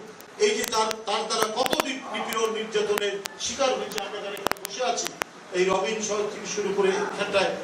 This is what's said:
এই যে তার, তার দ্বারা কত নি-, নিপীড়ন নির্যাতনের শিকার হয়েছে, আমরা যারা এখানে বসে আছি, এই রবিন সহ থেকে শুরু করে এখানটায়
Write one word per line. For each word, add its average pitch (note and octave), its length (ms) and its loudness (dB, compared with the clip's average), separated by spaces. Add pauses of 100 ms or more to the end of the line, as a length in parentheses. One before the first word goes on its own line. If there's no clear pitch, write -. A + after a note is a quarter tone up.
(380)
এই G#3+ 120 6
যে A#3+ 140 2
তার, A3 220 4 (200)
তার A3 200 0
দ্বারা A3 180 2 (120)
কত - 260 2
নি-, C4 300 -4
নিপীড়ন A3+ 380 0
নির্যাতনের G#3 600 0 (280)
শিকার C4 340 0
হয়েছে, - 260 -4
আমরা G#3 200 -4
যারা G3+ 120 -6
এখানে G3 360 -2
বসে - 160 -4
আছি, A#3 220 0 (460)
এই F#3 120 4
রবিন G#3 380 2
সহ G3+ 140 -2
থেকে F#3+ 300 -4 (100)
শুরু G3 200 0
করে F#3+ 120 4
এখানটায় F#3+ 760 2